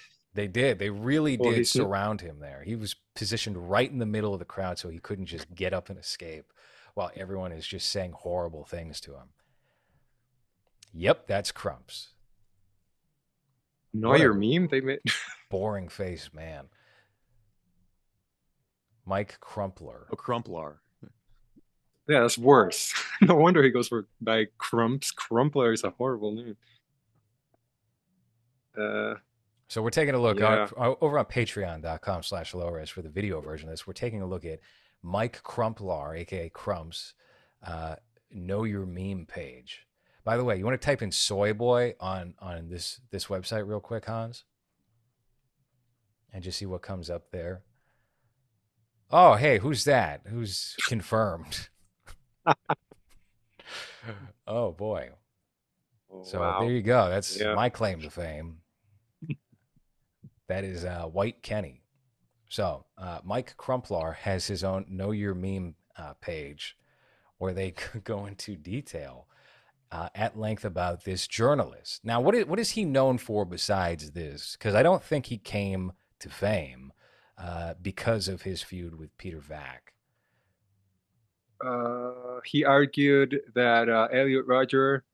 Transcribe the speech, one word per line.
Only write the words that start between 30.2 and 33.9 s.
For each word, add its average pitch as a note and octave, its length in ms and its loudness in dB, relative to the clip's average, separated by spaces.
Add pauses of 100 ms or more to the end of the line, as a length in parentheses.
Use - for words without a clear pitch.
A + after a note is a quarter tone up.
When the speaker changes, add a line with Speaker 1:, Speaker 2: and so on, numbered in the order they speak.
Speaker 2:
yeah. G#2+ 280 4 (100)
Speaker 1:
on, B2 140 0
o-, B2 100 -4
over D3 180 2
on A2 60 0
Patreon F#2 560 -2
dot D#2+ 200 -6
com F2+ 220 -4
slash E2+ 300 -8
low F2 160 -4
res D#2+ 200 -8
for F#2 120 -12
the D#2+ 80 -14
video F2 320 -4
version D#2 260 -12
of D#2+ 60 -12
this. - 140 -12
We're F#2 60 -12